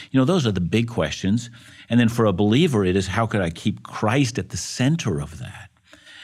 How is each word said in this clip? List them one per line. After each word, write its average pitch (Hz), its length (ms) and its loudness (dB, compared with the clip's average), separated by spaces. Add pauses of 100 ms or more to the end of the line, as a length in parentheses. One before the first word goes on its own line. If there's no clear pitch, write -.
(120)
you 131 80 4
know, 131 40 4
those 160 220 2
are 107 60 2
the 90 80 -2
big 107 280 0
questions. 95 600 -2 (400)
And 120 80 4
then 117 100 6
for 117 180 2
a 101 60 4
believer, 107 520 2
it 90 100 2
is, 95 140 0
how 110 180 0
could 110 140 -2
I 85 100 -2
keep - 320 -4
Christ 117 560 0
at 92 120 -8
the - 60 -8
center 123 640 -2
of 71 200 -12
that? - 280 -16 (560)